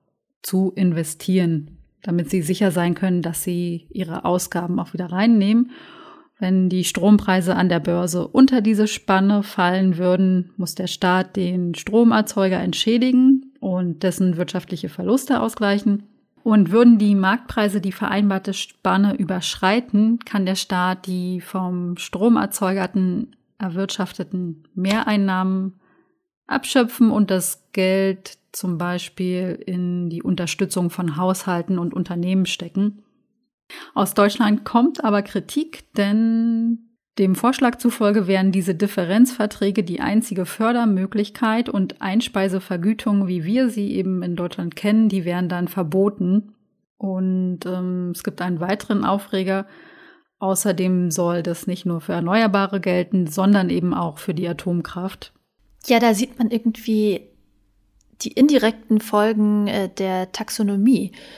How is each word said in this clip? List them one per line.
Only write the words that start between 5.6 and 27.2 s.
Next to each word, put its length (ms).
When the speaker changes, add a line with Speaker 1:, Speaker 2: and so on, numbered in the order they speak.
Speaker 1:
Wenn 300
die 160
Strompreise 720
an 140
der 100
Börse 480
unter 320
diese 280
Spanne 540
fallen 540
würden, 640
muss 160
der 120
Staat 480
den 400
Stromerzeuger 840
entschädigen 1000
und 420
dessen 340
wirtschaftliche 540
Verluste 500
ausgleichen. 600
Und 260
würden 280
die 160
Marktpreise 680
die 100
vereinbarte 600
Spanne 640
überschreiten, 1040
kann 240
der 120
Staat 500
die 340
vom 560
Stromerzeugerten 1400
erwirtschafteten 1160
Mehreinnahmen 1040
abschöpfen 640
und 200